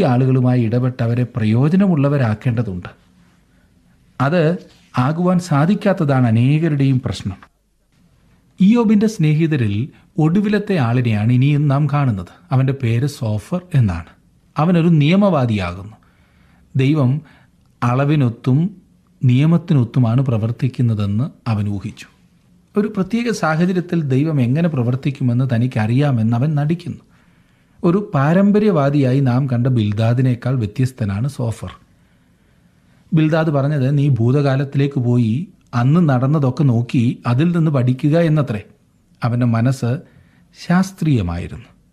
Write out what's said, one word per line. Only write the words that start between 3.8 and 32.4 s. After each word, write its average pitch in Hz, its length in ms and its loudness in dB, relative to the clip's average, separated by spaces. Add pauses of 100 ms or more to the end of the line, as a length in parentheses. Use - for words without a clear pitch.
അത് 156 220 0 (560)
ആകുവാൻ 170 400 0
സാധിക്കാത്തതാണ് 156 880 0
അനേകരുടെയും 135 720 2
പ്രശ്നം. - 380 -8 (1200)
ഇയ്യോബിൻ്റെ 220 460 4
സ്നേഹിതരിൽ 151 680 0 (440)
ഒടുവിലത്തെ 202 600 0
ആളിനെയാണ് 117 540 0
ഇനിയും 143 360 2
നാം 139 180 0
കാണുന്നത്. 131 460 -2 (180)
അവൻ്റെ 135 220 0
പേര് 120 340 -2
സോഫർ 113 540 -6 (140)
എന്നാണ്. 92 360 0 (460)
അവനൊരു 170 320 2
നിയമവാദിയാകുന്നു. 131 1080 0 (800)
ദൈവം 131 360 2 (720)
അളവിനൊത്തും 131 760 0 (640)
നിയമത്തിനൊത്തുമാണ് 135 1000 2
പ്രവർത്തിക്കുന്നതെന്ന് 113 1040 -2 (200)
അവൻ 104 220 -2
ഊഹിച്ചു. 101 400 -10 (640)
ഒരു 208 140 0
പ്രത്യേക 226 420 -4
സാഹചര്യത്തിൽ 175 720 -2
ദൈവം 143 380 0
എങ്ങനെ 139 280 0
പ്രവർത്തിക്കുമെന്ന് 127 800 -2
തനിക്കറിയാമെന്ന് 120 920 0
അവൻ 139 180 0
നടിക്കുന്നു. 147 480 -4 (800)
ഒരു 175 180 2 (100)
പാരമ്പര്യവാദിയായി 147 1120 2
നാം 127 280 0
കണ്ട 123 180 0
ബിൽദാദിനേക്കാൾ 120 880 0
വ്യത്യസ്തനാണ് 117 760 -4
സോഫർ. 110 440 -8 (1400)